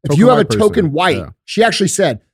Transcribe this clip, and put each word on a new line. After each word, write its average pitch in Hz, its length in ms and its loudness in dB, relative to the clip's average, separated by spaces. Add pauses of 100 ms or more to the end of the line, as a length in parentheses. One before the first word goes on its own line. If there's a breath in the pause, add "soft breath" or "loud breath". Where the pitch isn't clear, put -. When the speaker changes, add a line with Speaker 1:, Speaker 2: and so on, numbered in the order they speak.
Speaker 1:
if 147 80 0
you 202 80 4
Speaker 2:
token - 20 6
Speaker 1:
have - 20 6
a 254 100 4
Speaker 2:
white 196 80 0
person. 110 140 -2
Speaker 1:
token 190 320 0
white, 170 240 0
Speaker 2:
Yeah. 80 120 -12 (140)
Speaker 1:
she - 220 -2
actually 196 240 -2
said 143 320 -2 (120)